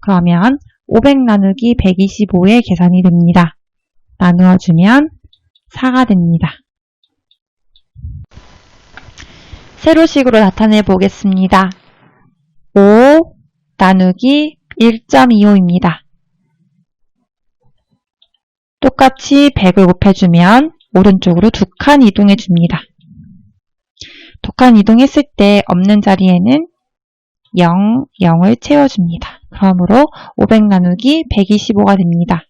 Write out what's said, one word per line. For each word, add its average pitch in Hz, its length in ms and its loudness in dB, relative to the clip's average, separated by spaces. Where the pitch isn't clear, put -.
그러면 180 580 -2
오백 262 380 0
나누기 208 520 0
백이십오의 196 840 0
계산이 180 400 0
됩니다. 170 540 0
나누어주면 185 920 2
사가 254 340 -2
됩니다. 170 440 -2
세로식으로 302 600 0
나타내 214 440 0
보겠습니다. 190 880 -2
오 240 600 4
나누기 190 800 -2
일점이오입니다. 208 1300 0
똑같이 277 720 0
백을 190 320 2
곱해주면 185 840 2
오른쪽으로 190 560 2
두 - 140 -6
칸 285 240 2
이동해줍니다. 190 800 0
두 - 100 -10
칸 247 240 2
이동했을 233 480 2
때 202 320 0
없는 196 340 0
자리에는 190 640 0
영, 196 460 0
영을 180 360 0
채워줍니다. 214 840 -4
그러므로 190 560 0
오백 214 300 0
나누기 208 580 -2
백이십오가 202 640 -2
됩니다. 170 540 -4